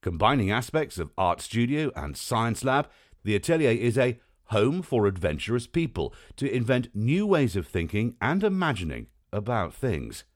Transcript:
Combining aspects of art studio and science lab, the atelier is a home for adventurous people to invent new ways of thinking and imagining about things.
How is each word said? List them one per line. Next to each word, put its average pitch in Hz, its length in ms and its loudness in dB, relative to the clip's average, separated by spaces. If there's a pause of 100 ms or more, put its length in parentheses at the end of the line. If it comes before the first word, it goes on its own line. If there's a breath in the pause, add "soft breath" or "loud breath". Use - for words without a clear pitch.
Combining 101 480 2
aspects 131 480 -2
of 95 180 -4
art 87 240 2
studio 131 540 0
and 73 200 -8
science 113 480 -2
lab, 131 240 0 (360 soft breath)
the 104 120 0
atelier 151 360 2
is 113 260 2
a 123 220 2 (300 soft breath)
home 131 340 2
for 110 240 2
adventurous 95 580 -2
people 151 480 -4 (220 loud breath)
to 139 200 -4
invent 120 400 0
new 139 300 2
ways 143 300 2
of 92 100 -2
thinking 104 560 -2
and 170 220 0
imagining 117 640 -2 (260)
about 101 400 -2
things. 73 500 -4 (120)